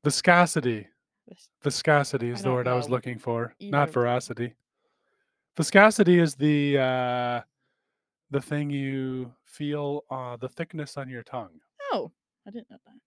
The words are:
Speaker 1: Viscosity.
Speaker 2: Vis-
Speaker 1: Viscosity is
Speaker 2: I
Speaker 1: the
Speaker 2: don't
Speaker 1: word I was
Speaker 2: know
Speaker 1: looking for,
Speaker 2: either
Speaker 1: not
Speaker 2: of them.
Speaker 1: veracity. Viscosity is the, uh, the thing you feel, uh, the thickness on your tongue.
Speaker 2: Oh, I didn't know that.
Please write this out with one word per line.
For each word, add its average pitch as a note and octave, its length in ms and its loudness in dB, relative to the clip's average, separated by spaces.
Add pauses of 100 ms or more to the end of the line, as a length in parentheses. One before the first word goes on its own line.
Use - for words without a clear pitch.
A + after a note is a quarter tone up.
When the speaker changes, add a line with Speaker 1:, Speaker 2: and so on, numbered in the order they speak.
Speaker 1:
Viscosity. D3 800 2 (400)
Speaker 2:
Vis- - 220 -20 (140)
Speaker 1:
Viscosity C#3+ 680 0
is A#2+ 100 -6
Speaker 2:
I - 40 -10
Speaker 1:
the - 20 -
Speaker 2:
don't B2+ 80 2
Speaker 1:
word B2 160 -2
I B2 60 0
was B2 120 -2
Speaker 2:
know A#2+ 80 -2
Speaker 1:
looking A#2+ 240 -6
for, A#2 400 -6
Speaker 2:
either - 120 -10
Speaker 1:
not C#3+ 180 2
Speaker 2:
of - 40 -16
them. B2 100 2
Speaker 1:
veracity. A#2+ 500 -4 (1040)
Viscosity F#3+ 640 6
is D3+ 160 2
the, C#3+ 420 2
uh, B2 640 0 (880)
the C#3 120 -2
thing D3 280 -6
you C3 640 -6 (100)
feel, D3 680 -6
uh, B2+ 260 -10
the B2 120 -10
thickness D3+ 480 -10
on C3 120 -12
your B2 140 -14
tongue. F#2+ 360 -14 (320)
Speaker 2:
Oh, E3+ 200 -6 (360)
I G3+ 40 -18
didn't A#3+ 180 -18
know - 160 -20
that. - 100 -20 (120)